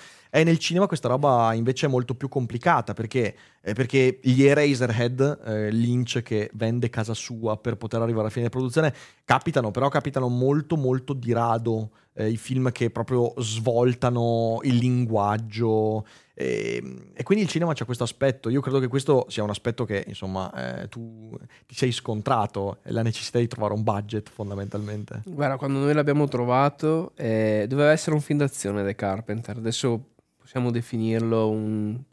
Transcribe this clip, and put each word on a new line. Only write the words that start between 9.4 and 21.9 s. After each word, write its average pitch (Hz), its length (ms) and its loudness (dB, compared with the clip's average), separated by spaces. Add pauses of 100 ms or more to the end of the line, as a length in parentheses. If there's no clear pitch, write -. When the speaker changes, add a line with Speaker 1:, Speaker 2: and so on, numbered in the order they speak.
Speaker 1:
però 127 180 0
capitano 135 400 0
molto, 139 480 2
molto 131 360 0
di 120 200 -2
rado, 113 580 0 (240)
eh, 107 140 -2
i 117 80 0
film 127 360 -2
che 117 180 0
proprio 120 480 0
svoltano 117 1200 2
il 127 140 2
linguaggio. 110 1300 0 (280)
E, 58 480 -4 (300)
e - 120 -10
quindi 202 200 4
il 170 60 -2
cinema 170 240 0
c'ha 120 100 -6
questo 120 200 -4
aspetto. 127 440 -2
Io 131 140 2
credo 135 160 0
che 131 100 0
questo 135 400 2
sia - 140 -6
un 104 80 -2
aspetto 113 340 -4
che, 101 240 -2
insomma, 95 720 -8
eh, - 60 -12
tu 113 420 -16 (360)
ti - 80 -20
sei 127 180 0